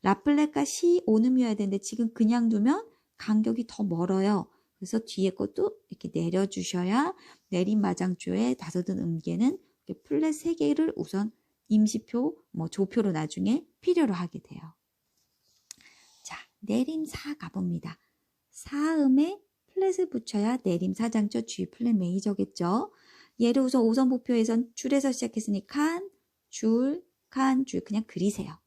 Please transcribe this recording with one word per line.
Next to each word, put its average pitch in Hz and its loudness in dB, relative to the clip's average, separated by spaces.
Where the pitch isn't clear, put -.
라플렛과 294 2
시 349 2
온음이어야 233 4
되는데 202 -2
지금 226 -4
그냥 233 2
두면 254 2
간격이 226 0
더 - -6
멀어요. 190 0
그래서 220 -4
뒤에 190 -2
것도 202 -4
이렇게 - -12
내려주셔야 190 -2
내림 190 0
마장조의 185 -2
다섯은 180 -4
음계는 175 0
이렇게 - -12
플랫 311 0
세 330 -4
개를 302 0
우선 202 -4
임시표, 220 2
뭐 165 -6
조표로 196 0
나중에 185 -2
필요로 330 2
하게 175 -6
돼요. - -18
자, - -16
내림 262 -2
사 294 -10
가봅니다. 170 -6
사음에 302 2
플랫을 370 0
붙여야 226 -2
내림 185 0
사 226 -2
장조 220 0
G 190 -6
플랫 233 -2
메이저겠죠. 190 -2
얘를 240 4
우선 254 2
오 226 4
선 262 4
보표에선 233 0
줄에서 277 0
시작했으니 220 -4
칸, 330 -2
줄, 254 0
칸, 262 2
줄 - -4
그냥 220 -4
그리세요. 180 -4